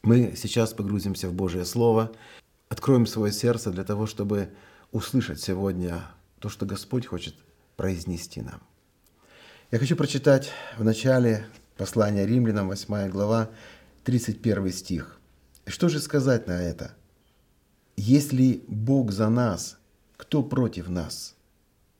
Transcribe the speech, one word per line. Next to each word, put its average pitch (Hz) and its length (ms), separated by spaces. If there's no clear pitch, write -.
Мы 113 320
сейчас 110 380
погрузимся 98 560
в 87 40
Божье 90 300
Слово, 113 480
откроем 120 360
свое 104 260
сердце 117 380
для 92 140
того, 104 240
чтобы 101 420
услышать 113 480
сегодня 90 640
то, - 100
что - 160
Господь 101 400
хочет - 300
произнести 87 640
нам. - 200
Я 120 80
хочу 135 180
прочитать 139 540
в 110 80
начале 113 640
послания 104 480
Римлянам, 110 440
восьмая 98 420
глава, 107 400
тридцать 117 380
первый 98 320
стих. - 460
Что - 200
же 151 120
сказать 135 480
на 87 120
это? 85 360
«Если 131 720
Бог 113 440
за 107 180
нас, 117 480
кто - 240
против 117 480
нас? 87 460